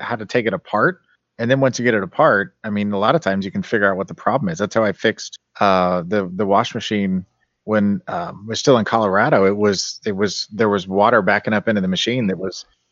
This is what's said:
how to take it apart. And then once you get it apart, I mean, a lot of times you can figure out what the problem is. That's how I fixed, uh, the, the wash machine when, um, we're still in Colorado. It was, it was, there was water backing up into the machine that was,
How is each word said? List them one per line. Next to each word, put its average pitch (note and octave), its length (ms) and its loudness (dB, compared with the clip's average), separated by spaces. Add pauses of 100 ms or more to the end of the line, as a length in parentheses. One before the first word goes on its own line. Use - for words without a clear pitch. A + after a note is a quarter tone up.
how A#2 160 -6
to A2 80 -10
take A2 220 -2
it G#2 80 -2
apart. A#2+ 480 -4 (360)
And A#2 120 -2
then C3+ 100 2
once C3 180 0
you A#2+ 60 -4
get A#2+ 80 2
it G#2 100 0
apart, G2 520 2 (100)
I A2 60 -6
mean, G#2 220 -2
a G2+ 60 -2
lot A2+ 160 2
of E3 60 2
times G2 240 -2
you G2 60 -6
can G2 120 -6
figure G2+ 280 2
out F#2 80 -4
what F#2+ 100 -6
the F2+ 60 -14
problem A2 340 -2
is. E2 100 -6
That's G#2 160 -4
how A2+ 100 2
I G2+ 80 0
fixed, - 460 -4 (220)
uh, F2+ 460 2
the, F#2+ 260 -2
the G2 140 -4
wash G2 280 2
machine G2 520 -4 (380)
when, G2+ 440 0
um, F2+ 380 -10
we're A2 80 -6
still B2+ 240 4
in G#2+ 80 0
Colorado. A2 580 2
It G2+ 140 2
was, G#2 480 0
it G#2+ 60 -4
was, G2 380 -4
there G#2 200 0
was F#2+ 180 -2
water G#2 320 4
backing G#2 320 0
up G#2+ 160 0
into G#2 140 0
the F#2 60 -2
machine A2 400 -2
that F2+ 100 -2
was, F#2 260 -10 (280)